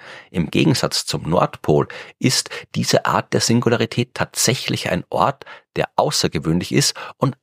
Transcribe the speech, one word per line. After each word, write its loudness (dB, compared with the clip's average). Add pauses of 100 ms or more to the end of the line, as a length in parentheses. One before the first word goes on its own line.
(320)
Im -2
Gegensatz 2
zum -6
Nordpol 2 (300)
ist 0 (240)
diese 0
Art 0
der 2
Singularität 0
tatsächlich -2
ein -2
Ort, 0 (300)
der -2
außergewöhnlich 0
ist 2 (220)
und 0